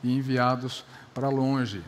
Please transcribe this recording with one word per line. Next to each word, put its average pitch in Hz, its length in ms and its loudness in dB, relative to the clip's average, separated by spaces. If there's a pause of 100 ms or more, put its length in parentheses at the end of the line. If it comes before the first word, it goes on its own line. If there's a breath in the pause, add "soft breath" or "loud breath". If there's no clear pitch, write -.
e 123 140 2
enviados 127 640 0 (300 loud breath)
para 135 160 0
longe. 131 580 0